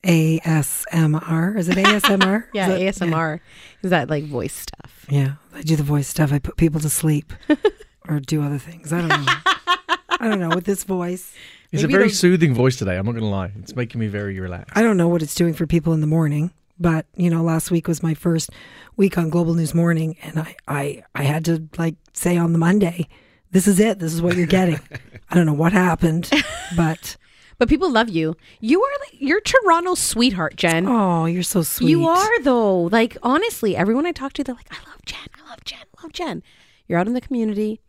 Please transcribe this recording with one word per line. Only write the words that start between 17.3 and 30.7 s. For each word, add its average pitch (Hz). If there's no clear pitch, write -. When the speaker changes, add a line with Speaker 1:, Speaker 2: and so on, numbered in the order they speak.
Speaker 1:
know, 165
last 160
week 170
was 165
my 160
first 165
week 196
on 165
Global 165
News 165
Morning, 165
and 156
I, 156
I, 143
I -
had 156
to, 160
like, 165
say 180
on 170
the 165
Monday, 170
"This 185
is 196
it. 190
This 165
is 170
what 175
you're 175
getting." 185
Speaker 3:
<laughs> -
Speaker 1:
I -
don't 175
know 151
what 160
happened, 170
but 160
Speaker 2:
But 240
people 320
love 233
you. 165
You 294
are, 554
like, 571
you're 302
Toronto's 370
sweetheart, 202
Jen. 165